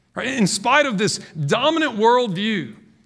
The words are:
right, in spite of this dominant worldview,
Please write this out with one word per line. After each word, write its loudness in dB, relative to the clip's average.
right, -6
in 0
spite 2
of -2
this -2
dominant 0
worldview, 0